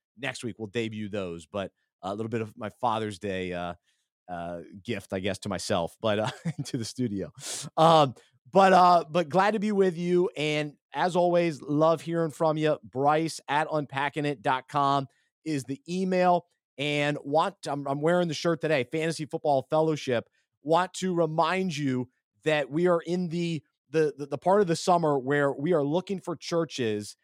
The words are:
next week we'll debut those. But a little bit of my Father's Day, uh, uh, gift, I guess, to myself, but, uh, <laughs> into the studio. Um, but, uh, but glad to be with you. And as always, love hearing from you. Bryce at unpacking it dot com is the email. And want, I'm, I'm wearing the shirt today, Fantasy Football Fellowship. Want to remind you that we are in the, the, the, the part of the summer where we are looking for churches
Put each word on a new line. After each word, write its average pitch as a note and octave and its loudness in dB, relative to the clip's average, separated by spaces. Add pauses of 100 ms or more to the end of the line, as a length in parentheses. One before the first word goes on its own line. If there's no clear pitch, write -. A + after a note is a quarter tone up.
(180)
next B2+ -8
week A2 -8
we'll A2 -10
debut G#2+ -6
those. F2+ -8
But G2 -6 (300)
a F#2+ -6
little A2 -6
bit A2+ -2
of G#2+ -12
my G#2+ -8 (100)
Father's A2 -2
Day, F#2 -4
uh, F2 -6 (520)
uh, F2 -10 (220)
gift, G#2 -8
I F#2+ -4
guess, F#2+ -4
to G#2 -8
myself, F2+ -4
but, G#2+ 0
uh, A2 -2 (140)
<laughs> E3 -6
into C3+ -6
the A2+ -6
studio. G#2 -4 (460)
Um, D#3+ 6 (380)
but, F#3+ 6
uh, F3+ 6
but E3 -2
glad F#3+ 2
to A3 -2
be G#3+ -2
with F#3+ 2
you. F3 2
And D3+ -2 (200)
as E3+ 0
always, F3 2
love D#3 2
hearing E3 -2
from D#3 0
you. D3+ 0
Bryce D3 0
at D3+ 0
unpacking C#3+ -2
it D3 -4
dot C3 0
com C#3 0 (380)
is D3 -4
the C3+ -10
email. F3+ 2 (320)
And D3 -2
want, D#3+ 0 (100)
I'm, C#3+ -6
I'm C#3+ -4
wearing F3 4
the D3 -4
shirt E3 -2
today, D3+ 2
Fantasy D#3+ -2
Football D3 -2
Fellowship. D#3 0 (320)
Want E3+ 2
to F#3 -2
remind E3 0
you C3 -2 (340)
that D3 0
we E3+ 2
are E3+ 4
in F3 -4
the, E3+ -4 (260)
the, D3+ 0
the, C#3+ -10
the C#3+ -6
part G3 4
of F#3 2
the E3 0
summer D#3+ 2
where C#3 2
we D3 0
are D3 4
looking F3+ -2
for E3+ -8
churches A#2 -4